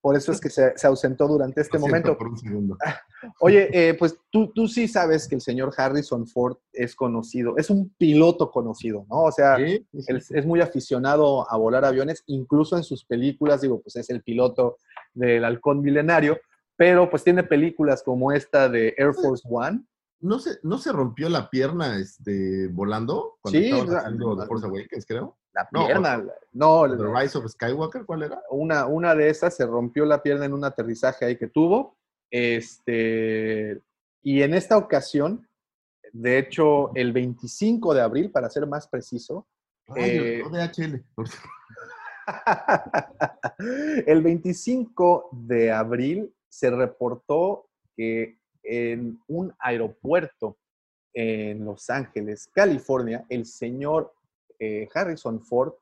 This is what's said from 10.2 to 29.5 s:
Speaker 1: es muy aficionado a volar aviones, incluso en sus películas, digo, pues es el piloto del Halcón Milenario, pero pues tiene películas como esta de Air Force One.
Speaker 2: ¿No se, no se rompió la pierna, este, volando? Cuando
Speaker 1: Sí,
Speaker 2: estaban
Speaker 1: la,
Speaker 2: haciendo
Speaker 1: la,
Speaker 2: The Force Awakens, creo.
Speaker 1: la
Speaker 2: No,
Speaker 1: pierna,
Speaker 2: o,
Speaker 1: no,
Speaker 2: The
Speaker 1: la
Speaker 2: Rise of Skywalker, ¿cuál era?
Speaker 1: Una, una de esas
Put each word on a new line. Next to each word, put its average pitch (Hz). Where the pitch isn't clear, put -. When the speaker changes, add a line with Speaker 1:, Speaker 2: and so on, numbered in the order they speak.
Speaker 1:
es 151
muy 170
aficionado 139
a 113
volar 113
aviones, 135
incluso 147
en 170
sus 135
películas, 139
digo, 127
pues -
es 160
el 123
piloto 123
del 120
Halcón 120
Milenario, 151
pero 180
pues 151
tiene 180
películas 151
como 127
esta 139
de 113
Air 139
Force 135
One. 139
Speaker 2:
¿No 208
se, -
no 175
se 277
rompió 135
la 151
pierna, 135
este, 95
volando? 107
Cuando 123
Speaker 1:
Sí, 196
Speaker 2:
estaban 240
Speaker 1:
la, 175
Speaker 2:
haciendo 117
Speaker 1:
la, 98
Speaker 2:
The 107
Force 113
Awakens, 98
creo. -
Speaker 1:
la 95
Speaker 2:
No, 160
Speaker 1:
pierna, 151
Speaker 2:
o, 98
Speaker 1:
no, 127
Speaker 2:
The 113
Speaker 1:
la 110
Speaker 2:
Rise 139
of 120
Skywalker, 156
¿cuál 160
era? -
Speaker 1:
Una, 147
una 165
de 151
esas 165